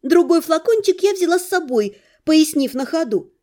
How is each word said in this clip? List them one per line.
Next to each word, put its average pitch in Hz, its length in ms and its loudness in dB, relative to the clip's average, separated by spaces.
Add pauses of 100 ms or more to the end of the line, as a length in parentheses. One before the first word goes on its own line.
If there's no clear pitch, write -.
Другой 330 400 2
флакончик 370 600 0
я 403 100 2
взяла 359 260 0
с 359 80 -6
собой, 247 500 -4 (280)
пояснив 311 500 2
на 262 100 -4
ходу 247 480 -4 (100)